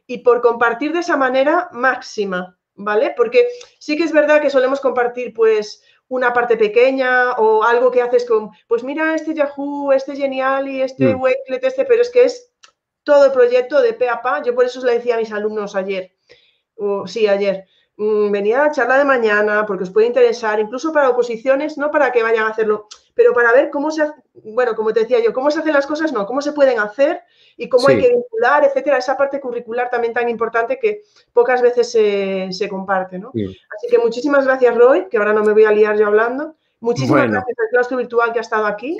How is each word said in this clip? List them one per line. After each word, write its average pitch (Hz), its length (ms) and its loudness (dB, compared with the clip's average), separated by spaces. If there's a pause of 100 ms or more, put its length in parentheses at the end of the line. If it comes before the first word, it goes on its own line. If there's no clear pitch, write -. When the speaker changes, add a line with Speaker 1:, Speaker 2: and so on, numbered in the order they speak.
Speaker 1:
y 240 120 -10
por 240 220 2
compartir 240 520 0
de 349 80 -2
esa 339 160 -2
manera 269 560 0
máxima, 202 840 -4 (160)
¿vale? 208 420 -2
Porque 240 300 2 (320)
sí 302 180 -6
que 330 80 0
es 302 80 -4
verdad 294 280 4
que 294 100 0
solemos 269 300 0
compartir, 240 540 -4
pues, 220 480 0 (260)
una 254 240 -2
parte 240 240 0
pequeña 247 760 2
o 220 320 2
algo 240 260 2
que 247 120 0
haces 240 220 0
con, 214 260 -2 (180)
pues 233 160 -2
mira, 311 300 -4
este 311 200 -4
Yahoo, 285 580 -4
este 269 220 -2
Genial 269 540 -2
y 269 140 -4
este 262 320 0
Speaker 2:
Mm. 262 60 -8
Speaker 1:
Wakelet, 262 440 -2
este, 262 200 -2
pero 240 180 2
es 240 80 -2
que 247 140 4
es - 280 -4 (520)
todo 285 220 6
el 262 60 4
proyecto 247 500 2
de 233 100 2
pe 247 160 -2
a 233 140 -4
pa. 254 200 -4
Yo 240 120 -2
por 247 100 2
eso 254 160 -6
os 254 40 -10
le 247 100 2
decía 233 220 -2
a - 20 -2
mis 220 140 -4
alumnos 208 420 -6
ayer, 190 380 -6 (640)
o, 101 320 -6
sí, - 180 -2
ayer, 196 380 0 (320)
mm, 208 340 0
venid 202 240 0
a 285 120 2
la 302 40 2
charla 254 280 2
de 285 60 4
mañana 214 640 2
porque 196 180 -6
os 180 60 -10
puede 220 160 4
interesar, 233 540 0
incluso 254 320 -4
para 285 160 2
oposiciones, 247 720 -2
no 294 120 -2
para 285 220 0
que 240 100 2
vayan 226 220 0
a 220 60 -2
hacerlo, 214 360 -4 (280)
pero 240 180 4
para 240 180 4
ver 294 200 4
cómo 294 200 -4
se 311 120 -2
hace, 302 100 -2 (220)
bueno, 220 420 -4
como 220 160 -2
te 226 80 2
decía 226 240 2
yo, 220 80 2
cómo 277 180 0
se 311 100 -2
hacen 311 120 -2
las 277 140 2
cosas, 311 260 -4
no, 208 140 -4
cómo 254 160 -4
se 285 100 -4
pueden 269 260 2
hacer 277 440 -2 (340)
y 240 140 -10
cómo 262 180 4
hay 262 80 6
Speaker 2:
Sí. 202 60 0
Speaker 1:
que 247 80 4
vincular, 240 540 0
etcétera. 269 340 0
Esa 262 180 -4
parte 277 240 -2
curricular 240 480 -6
también 233 240 -4
tan 240 160 -2
importante 233 500 -4
que 208 220 -2 (320)
pocas 247 300 2
veces 240 280 2
se, 196 600 0
se 190 180 -6
comparte, 190 500 -4
¿no? 220 140 -14
Speaker 2:
Sí. 107 140 -4
Speaker 1:
Así - 420 -16
que 240 80 4
muchísimas 247 480 0
gracias, 254 320 2
Roy, 269 340 4
que 240 60 -4
ahora 208 160 0
no 214 100 2
me 214 120 2
voy 220 100 6
a 214 80 4
liar 214 240 2
yo 214 100 2
hablando. 240 500 -2 (240)
Muchísimas 180 420 0
Speaker 2:
Bueno. 127 100 0
Speaker 1:
gracias - 260 -4
al 226 120 -2
claustro 247 260 0
virtual 233 380 -2
que 233 60 -2
ha - 20 -6
estado 220 240 -4
aquí 226 340 -6